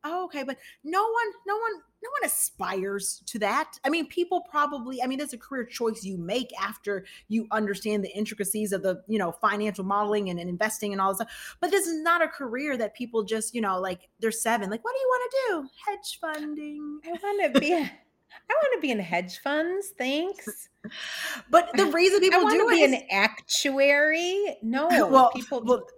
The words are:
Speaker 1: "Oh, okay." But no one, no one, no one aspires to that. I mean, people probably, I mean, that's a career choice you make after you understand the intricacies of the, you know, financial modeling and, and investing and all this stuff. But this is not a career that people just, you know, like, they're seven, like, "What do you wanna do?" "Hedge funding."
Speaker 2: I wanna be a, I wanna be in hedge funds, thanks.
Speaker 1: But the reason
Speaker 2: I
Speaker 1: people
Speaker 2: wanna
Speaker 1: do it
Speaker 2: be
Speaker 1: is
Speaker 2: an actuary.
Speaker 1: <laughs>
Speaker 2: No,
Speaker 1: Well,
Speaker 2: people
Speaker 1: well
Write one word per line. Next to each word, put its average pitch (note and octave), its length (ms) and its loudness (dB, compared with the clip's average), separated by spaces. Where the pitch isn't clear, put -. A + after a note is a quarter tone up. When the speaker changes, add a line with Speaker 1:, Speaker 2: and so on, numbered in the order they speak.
Speaker 1:
"Oh, F4 220 -4
okay." C#4+ 180 -6
But C4 140 -6
no F4+ 200 0
one, A4+ 240 0
no G4+ 100 0
one, A4+ 140 -2
no A#4 60 -10
one C#5+ 160 -2
aspires G3 1000 -4
to A3+ 120 -8
that. A#3 340 0
I C4+ 40 2
mean, D#4+ 180 0
people F4 420 -2
probably, C4+ 520 -2
I B3+ 60 0
mean, C4 120 -4
that's D4 140 -6
a A#3 40 -14
career B3+ 260 -8
choice A3 400 -4
you F#3+ 140 -6
make G3 320 -4
after G3 460 -6
you A3 220 0
understand G#3 520 -2
the - 140 -8
intricacies G#3 560 -4
of F3+ 100 -2
the, F#3 240 -2
you G#3+ 120 0
know, F3 120 0
financial G#3 540 -2
modeling G#3 440 0
and, F3 100 -4
and F3 100 -6
investing G#3 420 -2
and G3 80 -4
all G3 120 2
this F#3+ 80 -4
stuff. - 420 -10
But F4 100 0
this F#4+ 160 2
is D#4+ 140 -4
not E4+ 200 2
a D#4 60 2
career C4+ 500 -4
that - 180 -4
people A3+ 280 -2
just, G#3+ 320 -4
you A#3 60 -2
know, F#3+ 180 0
like, F#3 300 -6
they're A3 120 0
seven, A3 380 0
like, A3+ 140 -6
"What A#4+ 120 -4
do C5+ 40 0
you C5 100 2
wanna B4 540 0
do?" C4+ 60 -12
"Hedge - 340 -8
funding." D4+ 840 -8
Speaker 2:
I E4+ 180 -6
wanna F#4+ 360 2
be D4 120 0
a, F4 60 2
I A4+ 40 0
wanna B4+ 180 2
be C#4 100 0
in G#3+ 80 0
hedge F3+ 400 -4
funds, F4 580 -2
thanks. D4 680 -4
Speaker 1:
But F4 260 6
the G4 100 6
reason F4 320 4
Speaker 2:
I - 20 6
Speaker 1:
people F4+ 240 6
Speaker 2:
wanna G#4 160 4
Speaker 1:
do A4+ 100 4
it A#4 60 6
Speaker 2:
be E4 80 6
Speaker 1:
is C4+ 100 6
Speaker 2:
an - 160 -4
actuary. D4 1500 2
Speaker 1:
<laughs> - 20 -14
Speaker 2:
No, C4 260 0
Speaker 1:
Well, C4 220 8
Speaker 2:
people B3 320 -6
Speaker 1:
well A#3+ 240 2